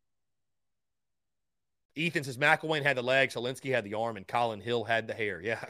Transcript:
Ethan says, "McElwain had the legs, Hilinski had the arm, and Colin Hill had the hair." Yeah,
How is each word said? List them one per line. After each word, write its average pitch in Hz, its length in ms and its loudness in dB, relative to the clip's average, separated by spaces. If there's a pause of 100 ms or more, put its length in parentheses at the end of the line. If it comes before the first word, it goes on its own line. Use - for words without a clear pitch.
(2000)
Ethan 160 280 -2
says, 127 140 -8
"McElwain 151 460 2
had 139 140 4
the 123 40 0
legs, 127 320 4
Hilinski 127 380 -4
had 120 120 2
the 101 120 -6
arm, 113 220 -2
and 95 100 -12
Colin 117 340 0
Hill 120 220 0
had 113 240 0
the 113 60 -6
hair." 101 280 -4
Yeah, 110 280 -2